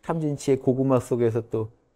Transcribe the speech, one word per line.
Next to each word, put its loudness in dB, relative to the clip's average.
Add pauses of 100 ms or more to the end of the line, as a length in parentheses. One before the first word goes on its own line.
탐진치의 0
고구마 2
속에서 0
또 -4 (260)